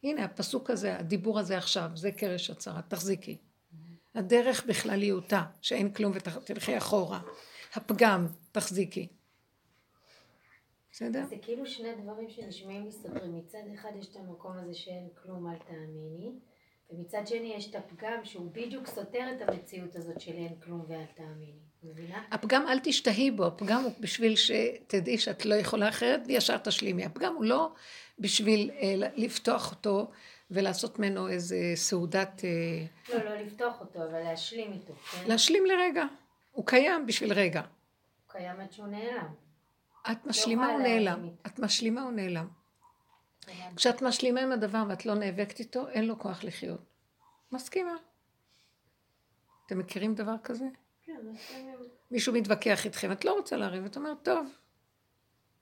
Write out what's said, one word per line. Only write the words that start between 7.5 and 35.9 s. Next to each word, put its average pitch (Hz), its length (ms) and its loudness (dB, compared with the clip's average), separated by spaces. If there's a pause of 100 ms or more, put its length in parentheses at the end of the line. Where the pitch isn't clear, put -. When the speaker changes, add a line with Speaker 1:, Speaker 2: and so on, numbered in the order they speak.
Speaker 1:
הפגם, 208 520 6 (260)
תחזיקי. 185 560 -2 (1800)
בסדר? 233 360 -4
Speaker 2:
זה 214 140 -10
כאילו 240 240 -6
שני 226 360 -8
דברים 214 280 -10
שנשמעים 202 540 -12
לי 208 80 -10
סותרים. 180 440 -10
מצד 170 220 -14 (160)
אחד 208 240 -12
יש 190 120 -14
את - 60 -20
המקום 185 420 -14
הזה 175 160 -10
שאין 180 340 -12 (140)
כלום, 180 280 -10
אל 170 60 -8 (100)
תאמיני, 160 680 -12 (580)
ומצד 175 360 -6
שני 226 300 -4
יש 202 140 -10
את - 40 -20
הפגם 214 500 -8
שהוא 175 280 -10
בדיוק 247 340 -8
סותר 247 500 -6
את 208 120 0
המציאות 180 480 -6
הזאת 170 240 -10
של 170 120 -12
אין 170 220 -8 (100)
כלום 170 240 -8
ואל 160 160 -8 (100)
תאמיני. 156 380 -16 (300)
מבינה? 170 480 -12
Speaker 1:
הפגם, 254 380 2
אל 262 140 4
תשתהי 262 480 4
בו, 196 160 2
הפגם 208 360 2
הוא 240 180 -2
בשביל 220 360 2
שתדעי 220 840 2
שאת - 260 0
לא 208 100 6
יכולה 214 340 4
אחרת, 240 380 2
וישר 240 320 4
תשלימי. 190 460 0
הפגם 330 300 -2
הוא 277 100 0
לא 302 280 4 (460)
בשביל, 208 520 4
אה, 196 260 0
ל-, 208 280 0
לפתוח - 460 0
אותו 208 400 0 (400)
ולעשות 190 480 0
ממנו 196 300 2
איזה 175 460 0
סעודת, 185 680 0
אה, 165 760 -2
Speaker 2:
לא, 214 60 0
לא 208 100 -4
לפתוח 208 460 -4
אותו, 175 240 -6
אבל 165 180 -4
להשלים 208 500 -4
איתו, 175 220 -12
כן? 180 340 -8
Speaker 1:
להשלים 320 380 6
לרגע. 359 380 4 (480)